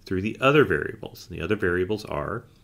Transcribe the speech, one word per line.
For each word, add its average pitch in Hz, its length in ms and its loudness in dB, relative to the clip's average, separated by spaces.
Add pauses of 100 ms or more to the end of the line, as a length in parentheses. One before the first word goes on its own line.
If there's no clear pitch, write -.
through 92 180 -2
the 110 180 -4
other 139 240 6
variables. - 640 -4
And 85 100 -10
the 80 60 -6
other 101 120 0
variables 92 500 0
are 76 380 -6 (200)